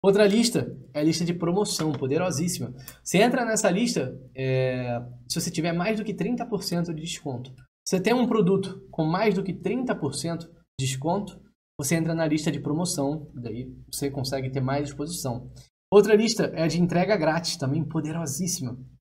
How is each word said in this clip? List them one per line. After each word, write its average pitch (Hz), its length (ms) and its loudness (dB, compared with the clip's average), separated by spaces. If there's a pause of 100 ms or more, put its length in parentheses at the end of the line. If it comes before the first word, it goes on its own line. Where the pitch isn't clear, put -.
Outra 202 260 6
lista 196 520 2 (160)
é 147 60 -2
a - 20 0
lista 160 220 2
de 170 100 0
promoção, 175 560 0
poderosíssima. 139 800 -2 (300)
Você - 160 2
entra 240 260 4
nessa 220 240 2
lista, 185 480 0 (160)
é, 127 720 0 (260)
se - 120 -2
você 170 100 -4
tiver 165 220 -2
mais 196 260 0
do 214 60 -4
que 208 100 -4
trinta 233 320 -2
por 190 160 -4
cento 175 320 -2
de 151 80 -8
desconto. 131 500 -8 (320)
Você 180 160 0
tem 220 140 4
um 247 140 4
produto 196 640 2
com 160 120 0
mais 185 300 2
do 190 80 -2
que 180 100 -6
trinta 240 440 -2
por 135 180 -4
cento 165 320 -6 (320)
de 131 80 -2
desconto, 156 560 -4 (380)
você 170 160 0
entra 165 180 0
na 165 120 0
lista 156 260 0
de 135 80 -4
promoção, 147 760 -2
daí 123 400 -10 (180)
você 143 160 -4
consegue 135 420 -4
ter 135 100 -2
mais 139 280 -2
exposição. 143 640 -6 (420)
Outra 208 220 8
lista 220 300 4 (100)
é 160 80 0
a 165 60 4
de 160 120 2
entrega 180 360 4
grátis, 156 400 0
também 143 280 0
poderosíssima. 156 960 -4 (280)